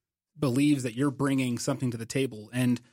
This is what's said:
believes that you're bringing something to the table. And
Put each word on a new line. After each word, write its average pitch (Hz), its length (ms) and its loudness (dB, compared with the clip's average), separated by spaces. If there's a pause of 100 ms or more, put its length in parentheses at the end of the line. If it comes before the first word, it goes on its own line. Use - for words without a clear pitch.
(400)
believes 143 440 2
that 120 100 -4
you're 139 180 0
bringing 131 460 0
something 131 340 -2
to 117 60 -6
the 113 80 -8
table. 113 480 -4
And 123 260 2 (120)